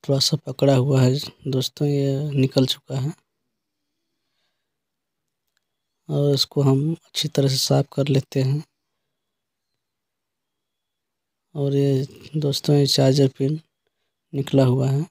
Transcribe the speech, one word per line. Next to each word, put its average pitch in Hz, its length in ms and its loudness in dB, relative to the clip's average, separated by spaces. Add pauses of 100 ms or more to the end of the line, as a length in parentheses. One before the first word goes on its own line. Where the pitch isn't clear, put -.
थोड़ा 135 160 -2
सा 151 260 -2
पकड़ा 139 300 2
हुआ 131 260 2
है 127 100 4 (380)
दोस्तों, 131 380 -4
ये 139 440 -2
निकल 131 360 2
चुका - 320 -8
है। 139 140 -6 (3000)
और 143 240 0
इसको 139 280 -2
हम 135 180 2 (160)
अच्छी - 320 -10
तरह 139 200 0
से 131 100 0
साफ 139 360 0
कर 139 140 -2
लेते 135 360 -2
हैं। 143 200 -2 (3000)
और 139 200 -2
ये 139 300 0 (320)
दोस्तों, 147 380 0
ये 143 120 4
चार्जर 135 400 4 (100)
पिन 147 220 -2 (760)
निकला 135 320 2
हुआ 127 240 0
है। 143 220 -2